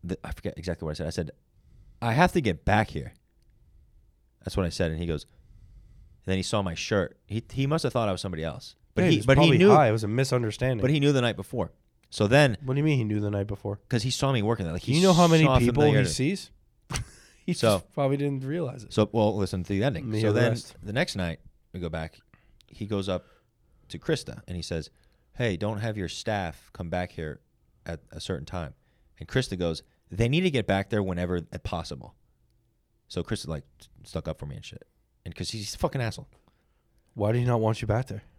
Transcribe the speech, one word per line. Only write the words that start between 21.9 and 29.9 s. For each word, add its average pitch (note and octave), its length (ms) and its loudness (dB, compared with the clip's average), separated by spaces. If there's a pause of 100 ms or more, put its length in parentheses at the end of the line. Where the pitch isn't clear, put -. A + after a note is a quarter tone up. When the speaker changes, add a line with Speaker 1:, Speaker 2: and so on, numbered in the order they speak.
Speaker 1:
back, D#2+ 280 -8 (480)
he - 200 -12
goes G2+ 220 -2
up F2+ 180 -4 (640)
to - 100 -14
Krista - 480 -6
and F2+ 100 -10
he E2+ 60 -8
says, E2 280 -6 (440)
"Hey, A2 220 -2
don't G#2 220 -4
have A2 180 -6
your F#2 120 -6
staff G2 640 -6
come F2 180 -10
back F2+ 220 -4
here D#2 280 -10 (460)
at E2+ 140 -10 (100)
a - 100 -14
certain E2 260 -6
time." D#2+ 280 -10 (440)
And - 100 -16
Krista B2+ 300 -2
goes, E2+ 240 -2 (280)